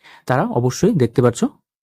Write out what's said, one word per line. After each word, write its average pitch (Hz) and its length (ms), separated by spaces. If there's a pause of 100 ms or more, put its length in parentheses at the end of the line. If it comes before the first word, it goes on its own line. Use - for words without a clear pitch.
(260)
তারা 131 180
অবশ্যই 175 500
দেখতে 127 280
পাচ্ছ 123 240 (360)